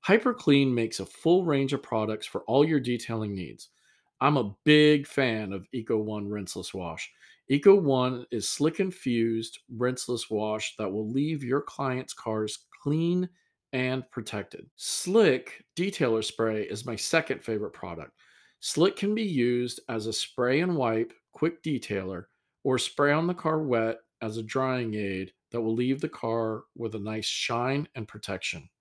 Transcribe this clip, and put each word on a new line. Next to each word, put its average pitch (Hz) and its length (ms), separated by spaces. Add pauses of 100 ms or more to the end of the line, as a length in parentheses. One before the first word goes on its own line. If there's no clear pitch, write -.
Hyperclean 160 640
makes 113 260
a 95 60
full 175 400
range 139 280
of 135 100
products 107 420
for - 200
all 135 200
your 160 140
detailing 113 560
needs. 80 340 (500)
I'm 143 180
a 107 180 (100)
big 151 420
fan 110 460
of 92 200
Eco 117 240
One 107 320
Rinseless 101 440
Wash. 85 380 (380)
Eco 147 260
One 127 560
is 110 160
slick - 320
infused, 113 800 (100)
rinseless 123 600
wash 107 480
that 101 140
will 107 180
leave 143 340
your 131 180
client's 127 520
cars 110 520 (160)
clean 170 460 (460)
and 127 380
protected. 104 640
Slick - 880 (120)
Detailer 143 480
Spray 110 400
is 110 220
my 120 100
second - 480
favorite 107 300
product. 82 380 (480)
Slick - 360
can 202 200
be 226 80
used 123 640
as 110 180
a 110 60
spray 127 480
and 180 160
wipe, 113 360 (180)
quick 170 320
detailer, 95 640 (380)
or 127 140
spray 143 340
on 165 160
the 180 60
car 156 280
wet 117 360 (240)
as 110 160
a 117 60
drying 127 500
aid 98 380 (200)
that 120 100
will 113 120
leave 127 260
the 156 100
car 113 540 (120)
with 110 200
a 104 40
nice 107 260
shine 131 680
and 113 120
protection. - 600 (120)